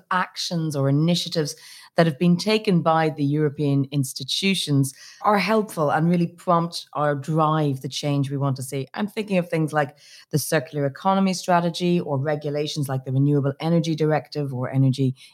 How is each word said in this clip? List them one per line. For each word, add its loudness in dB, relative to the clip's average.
actions -4
or 0
initiatives 0
that 4
have -2
been 4
taken 2
by 2
the -4
European 0
institutions 0
are 4
helpful 0
and 2
really 2
prompt -2
or 0
drive 0
the -8
change -2
we -6
want -2
to -12
see. -8
I'm -4
thinking -4
of 0
things -2
like -2
the 0
circular -2
economy 0
strategy 0
or -2
regulations -4
like -4
the -6
Renewable 2
Energy 0
Directive -2
or -6
Energy 2